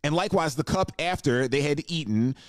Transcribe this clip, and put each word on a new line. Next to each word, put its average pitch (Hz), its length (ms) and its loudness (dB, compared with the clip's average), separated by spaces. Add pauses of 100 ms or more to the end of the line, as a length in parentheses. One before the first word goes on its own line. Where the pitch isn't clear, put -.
And 147 140 0
likewise, 170 400 0
the 151 80 -2
cup 190 340 0
after 135 520 0
they 139 120 2
had 147 260 0
eaten, 127 500 0 (120)